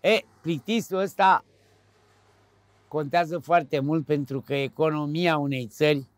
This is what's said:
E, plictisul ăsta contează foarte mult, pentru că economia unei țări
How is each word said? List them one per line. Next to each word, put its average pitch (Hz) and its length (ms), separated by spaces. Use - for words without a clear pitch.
E, 208 180
plictisul 185 580
ăsta 190 460
contează 156 500
foarte 151 420
mult, 147 240
pentru 139 360
că - 140
economia 151 840
unei 139 280
țări 147 520